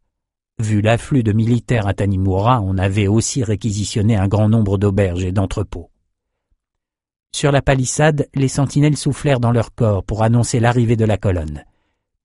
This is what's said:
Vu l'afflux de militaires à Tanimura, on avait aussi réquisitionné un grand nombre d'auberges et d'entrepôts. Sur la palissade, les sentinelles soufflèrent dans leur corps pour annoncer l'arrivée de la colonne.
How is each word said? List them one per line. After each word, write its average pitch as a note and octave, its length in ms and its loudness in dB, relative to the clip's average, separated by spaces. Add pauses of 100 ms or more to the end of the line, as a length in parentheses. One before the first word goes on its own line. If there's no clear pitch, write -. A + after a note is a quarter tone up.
(580)
Vu G#2+ 220 0
l'afflux A#2 420 0
de G#2+ 100 0
militaires A2+ 540 0
à F#2+ 80 -2
Tanimura, G2 680 0
on F#2+ 160 -2
avait G2 280 0
aussi A2+ 380 0
réquisitionné G#2 720 -2
un F#2+ 120 0
grand G#2 200 2
nombre G#2 300 2
d'auberges G2 460 0
et F2+ 80 -4
d'entrepôts. F#2+ 580 -6 (1400)
Sur C#3+ 200 0
la C3+ 100 2
palissade, C#3+ 720 0
les C3+ 140 0
sentinelles C#3+ 480 2
soufflèrent C#3 440 -2
dans A#2+ 120 2
leur A2+ 220 -2
corps G#2 280 0
pour G#2+ 200 -4
annoncer A#2 360 2
l'arrivée A#2+ 380 2
de A2 80 0
la G#2+ 140 0
colonne. D#2 460 -4 (600)